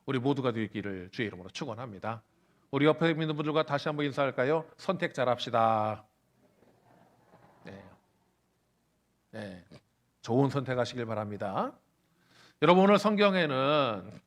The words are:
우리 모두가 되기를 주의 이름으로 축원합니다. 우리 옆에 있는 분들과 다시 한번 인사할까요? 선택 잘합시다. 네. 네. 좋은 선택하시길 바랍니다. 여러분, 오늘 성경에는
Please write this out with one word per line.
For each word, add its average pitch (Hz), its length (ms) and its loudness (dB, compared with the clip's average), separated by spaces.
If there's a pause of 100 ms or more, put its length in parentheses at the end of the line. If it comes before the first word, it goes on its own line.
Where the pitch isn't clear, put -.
우리 135 140 -2
모두가 131 320 0
되기를 98 600 -6
주의 117 160 -4
이름으로 92 220 -12
축원합니다. 113 720 -10 (480)
우리 139 160 2
옆에 156 260 4
있는 156 240 -2
분들과 151 280 0
다시 143 260 -2
한번 147 160 -2
인사할까요? 139 600 0 (120)
선택 - 360 -4
잘합시다. 113 920 0 (1600)
네. 95 180 -16 (1500)
네. 95 340 -14 (560)
좋은 131 280 2
선택하시길 123 560 -4
바랍니다. 107 680 -6 (880)
여러분, 180 220 8
오늘 196 160 8
성경에는 147 1300 0